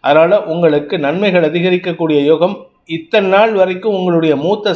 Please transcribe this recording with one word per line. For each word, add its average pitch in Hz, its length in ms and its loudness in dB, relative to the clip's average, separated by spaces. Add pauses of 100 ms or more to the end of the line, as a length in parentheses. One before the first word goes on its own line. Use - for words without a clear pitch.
அதனால 165 400 4
உங்களுக்கு 160 540 -2
நன்மைகள் 175 520 0
அதிகரிக்கக்கூடிய 170 720 -2
யோகம். 160 320 0 (340)
இத்தனை 190 400 -2
நாள் 214 240 2
வரைக்கும் 185 440 -2
உங்களுடைய 170 380 0
மூத்த 196 400 -2